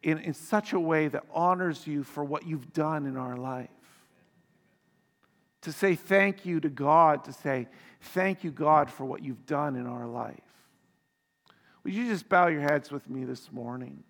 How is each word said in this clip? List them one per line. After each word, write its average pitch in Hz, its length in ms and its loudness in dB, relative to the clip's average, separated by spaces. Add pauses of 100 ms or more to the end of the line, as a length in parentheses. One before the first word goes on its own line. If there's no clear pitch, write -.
in, 156 180 0
in 160 140 -6
such - 400 -2
a 190 60 2
way 160 300 2
that - 240 -6
honors 175 520 0
you 147 180 -4
for 147 200 -8
what 147 240 -6
you've 156 240 -8
done 156 340 0
in 135 120 -6
our 127 180 -8
life." 127 340 -8 (1900)
To 160 120 -10
say 190 220 2
thank 196 500 2
you 170 160 0
to 156 80 0
God, 147 560 4
to 139 80 -14
say, 131 340 -4 (320)
"Thank 190 440 -2
you, 170 80 -4
God, 151 380 4
for - 160 -10
what 127 180 -8
you've 120 220 -10
done 147 300 -2
in 123 120 -6
our 120 200 -8
life." 117 320 -8 (1400)
Would 185 100 -4
you 226 120 -2
just 208 240 -4
bow 180 180 6
your 156 140 0
heads 147 300 0
with 139 180 -10
me 131 160 -6
this 127 260 -12
morning 127 580 -12